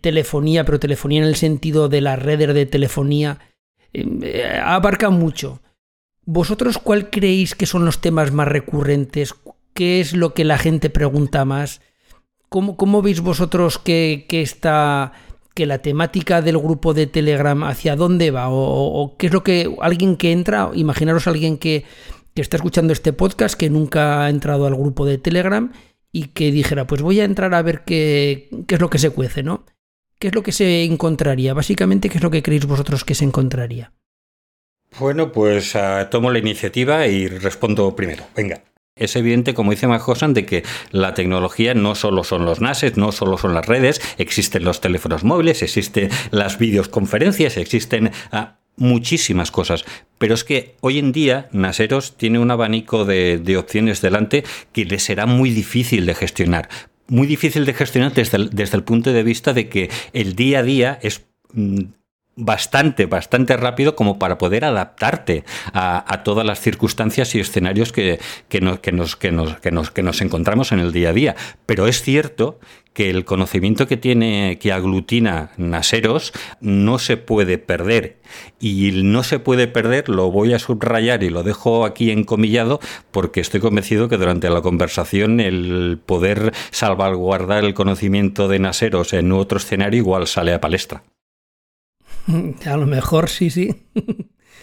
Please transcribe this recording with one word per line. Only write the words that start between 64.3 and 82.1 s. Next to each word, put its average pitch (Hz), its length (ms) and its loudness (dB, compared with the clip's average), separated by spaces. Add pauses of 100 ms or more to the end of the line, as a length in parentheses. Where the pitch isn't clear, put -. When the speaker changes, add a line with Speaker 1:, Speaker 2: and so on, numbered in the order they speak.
Speaker 2:
poder 101 260 0
adaptarte 110 800 -2 (280)
a, 90 340 -2
a 95 160 -4
todas 107 240 0
las 104 140 -4
circunstancias 110 760 -2
y 113 60 2
escenarios 98 500 0
que, 92 300 0 (280)
que 98 120 -2
no-, 92 200 0
que 95 120 -4
nos, 87 240 -2
que 92 160 -2
nos, 80 260 -2
que - 140 -4
nos, 80 180 -2
que 95 140 -4
nos 87 160 -2
encontramos 95 500 0
en 101 80 0
el 87 140 0
día 87 160 0
a 82 40 0
día. 127 240 0 (300)
Pero 104 220 2
es 123 120 0
cierto 139 600 -2 (320)
que 98 180 -2
el 92 140 -2
conocimiento 98 640 0
que 127 80 0
tiene, 113 640 0
que 104 120 0
aglutina 95 840 0
Naseros 104 760 -2 (280)
no 104 400 2
se 120 160 0
puede 101 420 0
perder. 92 640 -2 (400)
Y 98 300 2
el 95 200 4
no 123 140 4
se 131 160 -2
puede 123 260 4
perder 120 420 0
lo 92 220 2
voy 104 220 2
a - 80 2
subrayar 117 640 0
y 87 60 0
lo 85 120 -4
dejo 113 420 0
aquí 110 280 0